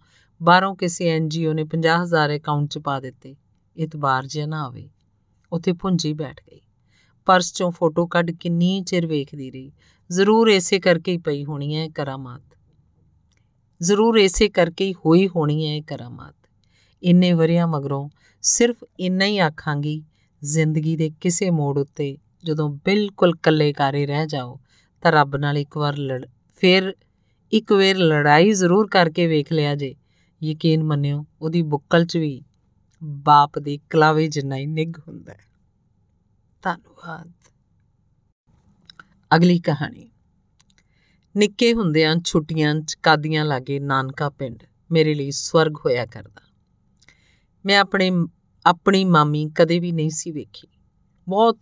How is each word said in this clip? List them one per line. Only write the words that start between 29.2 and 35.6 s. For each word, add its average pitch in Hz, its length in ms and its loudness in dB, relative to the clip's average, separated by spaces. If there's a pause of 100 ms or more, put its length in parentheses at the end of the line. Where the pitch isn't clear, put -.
ਵੇਖ 156 260 0
ਲਿਆ 147 220 0
ਜੇ। 139 200 -8 (480)
ਯਕੀਨ 156 400 0
ਮੰਨਿਓ, 147 420 -2 (160)
ਉਹਦੀ 165 200 -2
ਬੁੱਕਲ 156 440 0
'ਚ 170 120 -4
ਵੀ 147 240 -4 (600)
ਬਾਪ 147 560 2
ਦੇ 143 200 -6 (100)
ਕਲਾਵੇ 156 380 4
ਜਿੰਨਾ 139 280 -6
ਹੀ 139 100 -6
ਨਿੱਘ 156 260 -4 (160)
ਹੁੰਦਾ - 260 -20
ਹੈ। - 120 -20 (1160)